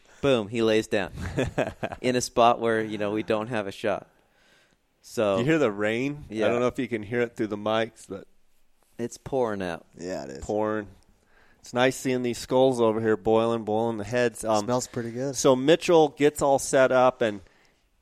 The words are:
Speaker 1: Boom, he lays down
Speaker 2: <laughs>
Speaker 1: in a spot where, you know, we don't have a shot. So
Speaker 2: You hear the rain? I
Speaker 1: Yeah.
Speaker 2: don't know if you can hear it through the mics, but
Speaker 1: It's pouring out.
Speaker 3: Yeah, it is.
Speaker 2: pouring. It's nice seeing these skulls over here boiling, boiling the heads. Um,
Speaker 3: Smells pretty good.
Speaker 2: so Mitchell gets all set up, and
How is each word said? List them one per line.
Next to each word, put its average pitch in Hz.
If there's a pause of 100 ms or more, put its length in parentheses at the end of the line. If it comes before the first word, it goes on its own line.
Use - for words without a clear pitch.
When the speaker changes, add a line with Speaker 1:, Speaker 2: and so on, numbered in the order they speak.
(220)
Speaker 1:
Boom, 117
he 117
lays 110
down 95 (460)
Speaker 2:
<laughs> -
Speaker 1:
in 123
a 120
spot 120
where, 113
you 107
know, 104
we 107
don't 107
have 107
a 98
shot. - (920)
So 101
Speaker 2:
You 113
hear 160
the 123
rain? 120
I 107
Speaker 1:
Yeah. 110
Speaker 2:
don't 120
know 123
if 120
you 123
can 110
hear 120
it 117
through 110
the 104
mics, 110
but 95 (680)
Speaker 1:
It's 117
pouring 113
out. 87 (120)
Speaker 3:
Yeah, 85
it 67
is. 67
Speaker 2:
pouring. 107 (760)
It's -
nice 127
seeing 127
these 120
skulls 131
over 110
here 110
boiling, 110
boiling 110
the 101
heads. 120
Um, 107
Speaker 3:
Smells 123
pretty 117
good. 127
Speaker 2:
so 135
Mitchell 156
gets 147
all 139
set 131
up, 127
and 107 (640)